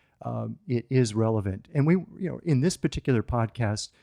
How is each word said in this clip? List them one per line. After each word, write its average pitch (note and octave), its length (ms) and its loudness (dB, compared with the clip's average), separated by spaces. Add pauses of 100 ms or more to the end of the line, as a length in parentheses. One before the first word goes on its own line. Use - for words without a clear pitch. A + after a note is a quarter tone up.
(220)
um, A2+ 340 -6 (120)
it A#2+ 220 -2
is B2+ 240 4
relevant. G#2+ 600 0
And C#3+ 120 2
we, E3 80 6
you F#3 360 -4
know, - 140 -8
in C#3+ 160 2
this E3+ 160 2
particular C3 480 0
podcast, A2+ 640 -2 (140)